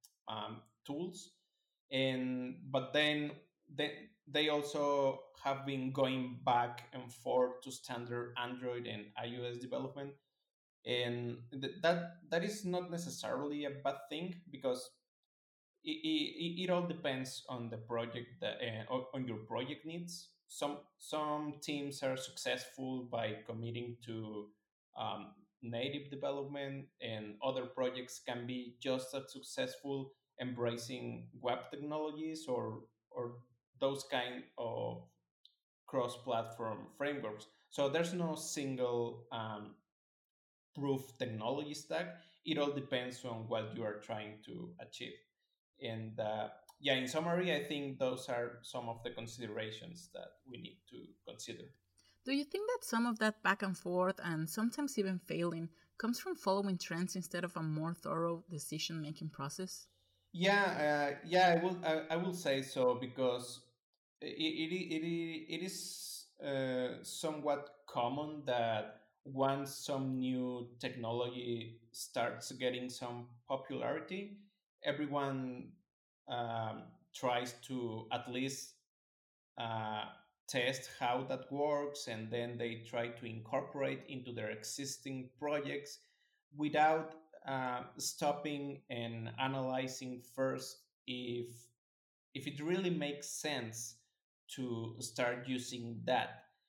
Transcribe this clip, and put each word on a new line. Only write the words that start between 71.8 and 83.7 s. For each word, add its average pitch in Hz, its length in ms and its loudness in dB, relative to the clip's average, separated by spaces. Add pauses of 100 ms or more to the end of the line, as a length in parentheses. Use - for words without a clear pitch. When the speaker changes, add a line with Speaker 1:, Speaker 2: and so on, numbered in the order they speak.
Speaker 1:
starts 120 600 -2
getting 127 360 0
some 120 420 -6 (180)
popularity, 143 880 -2 (460)
everyone, 139 840 0 (580)
um, 117 560 -2 (320)
tries 123 380 2 (140)
to 117 440 -2
at 123 200 -2
least, 135 440 -2 (840)
uh, 110 440 -2 (440)
test 131 420 0 (100)
how 127 300 2
that 131 220 -4
works, 143 560 0
and 110 220 -4
then 120 280 -2
they 117 320 -2
try 120 180 0
to 120 180 -8
incorporate 135 840 -2